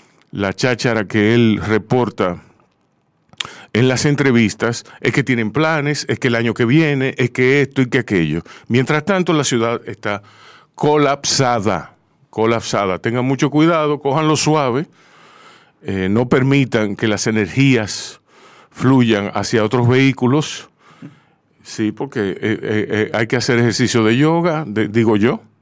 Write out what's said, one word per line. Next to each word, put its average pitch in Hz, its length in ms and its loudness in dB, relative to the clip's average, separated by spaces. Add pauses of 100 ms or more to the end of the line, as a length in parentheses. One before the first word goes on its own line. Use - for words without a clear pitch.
(320)
la 98 200 -2
cháchara 117 540 0
que 107 300 2
él 110 280 2
reporta 104 800 -2 (1300)
en 120 160 2
las 127 180 0
entrevistas 120 800 2 (160)
es - 140 -2
que 139 100 0
tienen 117 280 -2
planes, 147 580 -2
es 120 80 -2
que 131 120 -2
el 117 60 0
año 117 200 0
que 123 100 2
viene, 139 540 2
es 123 100 0
que 131 320 2
esto 135 220 -2
y - 20 2
que 123 140 0
aquello. 85 420 -2 (260)
Mientras 135 380 0
tanto, 185 260 0
la 151 120 0
ciudad 117 420 -2
está 104 380 -8 (500)
colapsada, 135 1200 0 (380)
colapsada. 110 640 -2
Tengan 117 260 -4
mucho 131 280 0
cuidado, 151 480 0
cójanlo 156 360 0
suave, 143 520 0 (960)
eh, 95 260 -4
no 120 200 0
permitan 131 680 0
que 113 120 -4
las 104 200 -2
energías 110 920 0 (500)
fluyan 117 640 2
hacia 107 280 0
otros 120 240 0
vehículos, 131 840 0 (920)
sí, 107 280 -4
porque, 139 280 -8 (120)
eh, 82 100 -8
eh, 104 200 -2
eh, 107 520 -2
hay 113 140 0
que - 80 0
hacer 120 240 2
ejercicio 120 440 2
de 110 140 4
yoga, 160 500 2
de, 107 200 -2
digo 113 280 2
yo, 107 260 2 (200)